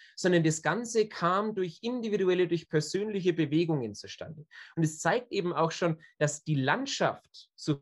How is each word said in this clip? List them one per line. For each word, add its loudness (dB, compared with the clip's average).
sondern 4
das 0
Ganze 0
kam 0
durch -4
individuelle, 2
durch -2
persönliche 0
Bewegungen 0
zustande. -14
Und 0
es 0
zeigt 0
eben 0
auch 2
schon, 0
dass -2
die 0
Landschaft, -2
so -4